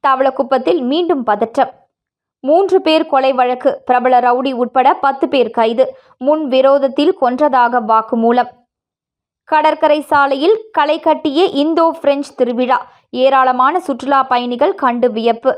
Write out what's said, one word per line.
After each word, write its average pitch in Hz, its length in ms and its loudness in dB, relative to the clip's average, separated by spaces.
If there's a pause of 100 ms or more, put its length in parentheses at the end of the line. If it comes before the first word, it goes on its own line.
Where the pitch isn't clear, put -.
தவளக்குப்பத்தில் 269 840 0
மீண்டும் 320 400 -2
பதற்றம். 226 420 -2 (760)
மூன்று 359 400 2
பேர் 320 260 2
கொலை 269 260 2
வழக்கு. 247 340 0 (140)
பிரபல 247 400 2
ரவுடி 254 260 0 (120)
உட்பட 262 280 2 (120)
பத்து 269 280 0
பேர் 240 260 0
கைது. 233 280 0 (400)
முன் 311 180 0 (100)
விரோதத்தில் 277 680 2
கொன்றதாக 247 600 0 (100)
வாக்குமூலம். 233 600 0 (1000)
கடற்கரை 311 480 2 (100)
சாலையில் 285 480 2 (200)
களை 302 200 0 (100)
கட்டிய 302 400 0 (140)
இந்தோ 330 260 2 (140)
பிரெஞ்சு 285 360 -2
திருவிழா. 247 420 0 (440)
ஏராளமான 262 540 2 (100)
சுற்றுலா 269 320 0 (120)
பயணிகள் 247 520 -2
கண்டு 240 320 0
வியப்பு. 233 400 -2